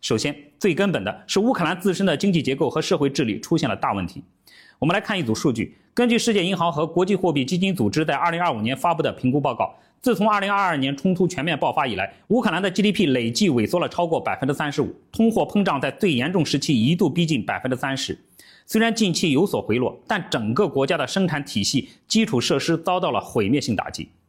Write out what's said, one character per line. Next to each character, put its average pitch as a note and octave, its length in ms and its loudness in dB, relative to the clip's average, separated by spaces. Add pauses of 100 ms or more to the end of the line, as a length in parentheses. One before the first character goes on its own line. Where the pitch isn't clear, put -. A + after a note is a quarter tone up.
首 - 160 -2
先， D3 180 -2 (240)
最 F#3 160 2
根 G3 160 0
本 B2 140 -2
的 - 220 -8
是 - 140 -2
乌 A#3 120 2
克 F3+ 120 -2
兰 F3 140 -2
自 F#3+ 140 0
身 F#3+ 140 0
的 D#3 100 2
经 G3 160 0
济 E3 100 2
结 C3 140 0
构 D3 140 0
和 D#3+ 100 -2
社 E3+ 160 0
会 C#3 140 0
治 C#3 140 -2
理 A2 140 -2
出 - 200 -2
现 D#3 100 0
了 G2+ 80 -2
大 C3 160 -2
问 F#2+ 140 -2
题。 - 160 -12 (560)
我 C3 80 0
们 E3+ 80 2
来 G#3 60 2
看 G#3 180 -4
一 F3 40 -2
组 A2+ 120 0
数 C3+ 180 0
据， A2 240 -4 (160)
根 A#3+ 160 2
据 A#3 100 4
世 A3+ 140 0
界 G3 100 2
银 F#3 140 0
行 E3+ 160 0
和 D3+ 140 0
国 E3+ 180 2
际 G3 100 0
货 F3+ 180 0
币 C#3+ 120 0
基 F3 140 -2
金 F#3+ 160 0
组 G#2 160 0
织 D3+ 140 0
在 D#3 100 0
二 D#3+ 160 0
零 E3+ 100 -2
二 F3 100 2
五 A2+ 120 -2
年 A#2 120 0
发 E3+ 200 0
布 D#3 80 -4
的 C3+ 100 0
评 - 180 0
估 C#3+ 100 2
报 C#3 140 0
告， - 200 -2 (260)
自 B3 140 2
从 G#3 140 2
二 G#3 120 2
零 G3 120 0
二 G3+ 80 2
二 F3+ 160 2
年 C3+ 200 -2
冲 F#3 180 2
突 F3+ 120 2
全 C#3 180 -4
面 D#3+ 140 0
爆 C#3 140 0
发 C#3+ 140 0
以 A#2 80 -2
来， F#2+ 180 -4 (160)
乌 A3+ 120 2
克 G#3 100 0
兰 E3+ 100 -2
的 G3 80 0
G F#3 140 -2
D G#3 80 4
P F#3+ 160 2
累 B2 240 2
计 F#3 200 2
萎 A#2+ 140 2
缩 F3 140 0
了 D3+ 100 0
超 F3 160 -2
过 D#3+ 160 0
百 F#2+ 160 -4
分 C3+ 120 -2
之 D3 40 0
三 D3 200 -2
十 D3 100 -2
五， G#2+ 120 -4 (180)
通 A3+ 180 2
货 G#3+ 120 2
膨 G3+ 200 0
胀 E3+ 180 0
在 C#3 120 -2
最 F#3+ 200 0
严 C3 200 0
重 F3 140 2
时 - 120 0
期 C3+ 220 2
一 C#3+ 160 4
度 F3 120 2
逼 E3+ 160 0
近 D3 200 -2
百 F#2+ 160 -4
分 C3 100 -4
之 C3 60 -2
三 C3+ 200 -4
十。 - 200 -6 (500)
虽 A3 140 0
然 A3+ 120 2
近 G#3+ 220 2
期 F3 160 0
有 C#3+ 160 4
所 C3+ 160 -2
回 A2 160 0
落， B2 300 -2
但 G3+ 200 -4
整 B2+ 260 -2
个 G#3 120 2
国 C#3 180 0
家 F3+ 120 0
的 C#3+ 100 -2
生 F#3+ 200 0
产 D3+ 180 -2
体 - 180 -4
系、 - 280 -2 (180)
基 A3 160 2
础 B2+ 160 0
设 C#3+ 180 0
施 E3 180 0
遭 F3+ 220 -2
到 F3 140 -2
了 A#2 80 0
毁 G#2+ 280 -2
灭 C#3 120 2
性 - 160 -2
打 - 140 -6
击。 - 180 -12 (200)